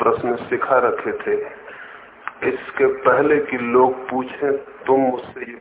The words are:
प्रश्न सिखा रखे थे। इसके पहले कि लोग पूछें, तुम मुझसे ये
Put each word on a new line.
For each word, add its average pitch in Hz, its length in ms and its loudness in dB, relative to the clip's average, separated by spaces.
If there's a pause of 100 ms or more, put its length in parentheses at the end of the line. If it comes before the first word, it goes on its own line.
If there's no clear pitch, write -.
प्रश्न 117 420 2
सिखा 127 340 0
रखे 113 400 0
थे। 104 160 -2 (1120)
इसके - 380 0 (160)
पहले 143 380 4
कि 135 180 -4
लोग 123 520 2
पूछें, 127 420 -2 (340)
तुम 135 140 4
मुझसे 127 400 -2
ये 120 200 -12